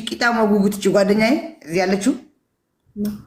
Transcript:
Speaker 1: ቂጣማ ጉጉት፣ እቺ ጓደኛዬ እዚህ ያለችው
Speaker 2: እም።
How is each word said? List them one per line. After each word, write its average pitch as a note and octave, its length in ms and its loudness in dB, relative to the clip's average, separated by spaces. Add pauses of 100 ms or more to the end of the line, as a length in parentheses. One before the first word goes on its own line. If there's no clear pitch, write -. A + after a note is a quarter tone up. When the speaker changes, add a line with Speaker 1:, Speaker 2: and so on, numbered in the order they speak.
Speaker 1:
ቂጣማ A#3 420 -2
ጉጉት፣ G3+ 280 2
እቺ - 160 -4
ጓደኛዬ G#3 440 2 (260)
እዚህ E3 200 -4
ያለችው F#3+ 340 0 (800)
Speaker 2:
እም። G#3 180 -6 (140)